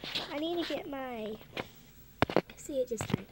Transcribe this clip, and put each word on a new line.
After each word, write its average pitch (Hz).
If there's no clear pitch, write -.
I 285
need 330
to 311
get -
my... 240
See, 277
it 247
just 214
turned 196